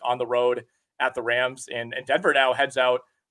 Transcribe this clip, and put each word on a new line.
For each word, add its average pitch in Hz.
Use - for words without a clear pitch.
on 123
the 120
road 123
at 131
the 120
Rams. 123
And, 120
and 127
Denver 160
now 131
heads 135
out 127